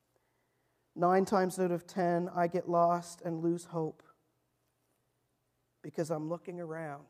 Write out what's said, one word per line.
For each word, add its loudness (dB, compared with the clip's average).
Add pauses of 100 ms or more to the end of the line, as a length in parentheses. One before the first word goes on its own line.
(960)
nine 4
times 2
out 2
of -4
ten, 0
I 2
get -2
lost 2
and -4
lose 0
hope -6 (1800)
because -4
I'm -4
looking -8
around -10